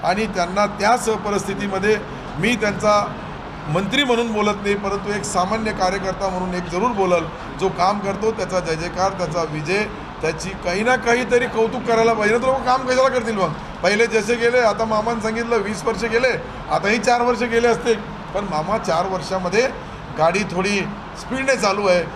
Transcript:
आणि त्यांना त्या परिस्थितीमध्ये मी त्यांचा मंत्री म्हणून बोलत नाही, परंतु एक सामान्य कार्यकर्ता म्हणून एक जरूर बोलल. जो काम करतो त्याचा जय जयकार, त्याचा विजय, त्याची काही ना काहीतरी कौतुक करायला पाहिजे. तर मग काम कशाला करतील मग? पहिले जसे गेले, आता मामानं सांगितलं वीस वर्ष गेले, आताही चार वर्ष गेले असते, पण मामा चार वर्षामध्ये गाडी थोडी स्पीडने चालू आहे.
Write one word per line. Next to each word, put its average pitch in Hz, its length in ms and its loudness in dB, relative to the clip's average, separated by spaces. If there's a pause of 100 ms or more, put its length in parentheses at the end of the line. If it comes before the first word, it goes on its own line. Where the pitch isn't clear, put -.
आणि 190 220 0
त्यांना 185 400 0
त्या 214 480 2
परिस्थितीमध्ये 202 840 0 (400)
मी 220 180 2
त्यांचा 208 580 0 (560)
मंत्री 202 340 0
म्हणून 233 300 2
बोलत 208 300 2
नाही, 202 120 2
परंतु 196 360 -4
एक 208 120 -2
सामान्य 214 480 0
कार्यकर्ता 190 580 -2
म्हणून 180 240 -4
एक 180 100 -4
जरूर 175 280 0
बोलल. 180 320 2 (360)
जो 185 100 2
काम 185 300 2
करतो 202 320 -2
त्याचा 185 280 -2
जय 160 160 -2
जयकार, 175 360 -2
त्याचा 175 320 -2
विजय, 156 400 -2 (380)
त्याची 160 280 -4
काही 185 340 -4
ना 254 120 4
काहीतरी 240 500 2
कौतुक 226 380 -2
करायला 226 300 4
पाहिजे. 214 240 2
तर 247 100 0
मग 262 180 0
काम 254 220 2
कशाला 254 220 4
करतील 233 260 -2
मग? 180 140 0 (340)
पहिले 208 220 4
जसे 220 300 2
गेले, 233 240 2
आता 220 260 2
मामानं 220 340 0
सांगितलं 226 380 -2
वीस 202 260 -2
वर्ष 226 200 -2
गेले, 233 380 2 (300)
आताही 190 260 2
चार 240 240 4
वर्ष 240 180 2
गेले 233 280 2
असते, 233 260 2 (420)
पण 202 160 -2
मामा 160 260 0
चार 175 300 0
वर्षामध्ये 190 640 0 (480)
गाडी 170 220 4
थोडी 196 400 0 (400)
स्पीडने 269 360 0
चालू 202 320 2
आहे. 180 160 4 (120)